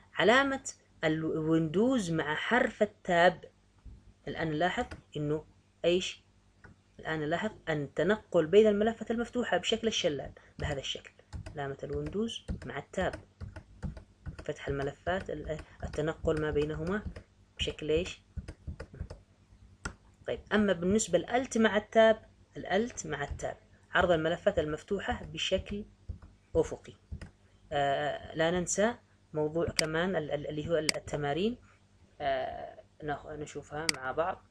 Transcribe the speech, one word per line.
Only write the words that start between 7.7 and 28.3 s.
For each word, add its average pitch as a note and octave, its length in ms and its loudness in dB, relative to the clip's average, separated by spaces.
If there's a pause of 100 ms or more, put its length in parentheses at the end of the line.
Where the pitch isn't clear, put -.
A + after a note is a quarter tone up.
تنقل F3 540 2
بين G#3 200 8
الملفات G#3+ 440 2
المفتوحة A#3 460 -2
بشكل A3+ 300 0
الشلال D3+ 440 -2 (280)
بهذا C#3+ 200 -2
الشكل. - 320 -8 (440)
علامة C#3 280 -6
الويندوز D3+ 600 -4 (200)
مع B2+ 120 -8
التاب، - 380 -4 (1300)
فتح - 220 -6
الملفات، C#3+ 600 -4
ال-، D#3 300 -6 (240)
التنقل D#3 580 -2
ما D3+ 100 0
بينهما D#3 500 -2 (560)
بشكل D3+ 340 -4
إيش؟ E3+ 300 0 (2000)
طيب، B2 120 -6 (140)
أما G3+ 200 4
بالنسبة F3+ 440 2
للألت A#3+ 400 0
مع G#3+ 200 6
التاب، A3 400 6 (400)
الألت G3 500 -2
مع C#3+ 160 -4
التاب - 340 -6 (340)
عرض F3+ 200 4
الملفات E3 480 2
المفتوحة F3+ 680 -4
بشكل F#3+ 600 -4 (720)
أفقي. D3 380 0 (800)
آه، C#3+ 640 0